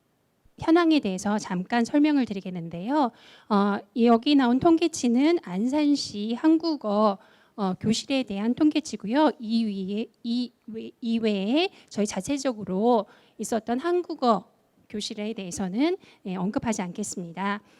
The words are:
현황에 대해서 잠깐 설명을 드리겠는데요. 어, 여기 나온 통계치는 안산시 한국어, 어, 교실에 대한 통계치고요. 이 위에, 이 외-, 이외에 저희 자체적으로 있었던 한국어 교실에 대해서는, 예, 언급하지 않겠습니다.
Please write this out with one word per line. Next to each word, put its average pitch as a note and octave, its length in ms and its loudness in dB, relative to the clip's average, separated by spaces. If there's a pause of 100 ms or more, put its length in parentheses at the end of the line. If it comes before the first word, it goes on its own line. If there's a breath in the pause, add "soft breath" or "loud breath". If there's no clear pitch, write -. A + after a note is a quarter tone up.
(600)
현황에 D#4+ 420 4
대해서 G3+ 380 -2
잠깐 G3 460 -2
설명을 D4 420 2
드리겠는데요. F#3+ 840 -4 (380 loud breath)
어, G3+ 300 2 (180)
여기 A#3 400 6
나온 B3+ 240 4
통계치는 D#4+ 840 4
안산시 A#3+ 920 0
한국어, A#3 840 2 (380 soft breath)
어, F#3+ 180 -2
교실에 B3+ 480 -2
대한 G#3 320 -2
통계치고요. D4 840 0
이 A3+ 240 0
위에, G3+ 420 -4 (160)
이 A#3+ 300 -4 (140)
외-, A3 340 -12
이외에 A3+ 720 0 (180 soft breath)
저희 G#3+ 180 -2
자체적으로 A3 1000 -2 (320 soft breath)
있었던 A#3 420 -4
한국어 D#4+ 720 0 (360)
교실에 G#3 440 -8
대해서는, G3 640 -2 (300 soft breath)
예, F#3 100 -6
언급하지 G#3+ 460 -2
않겠습니다. F#3+ 800 -6 (180 soft breath)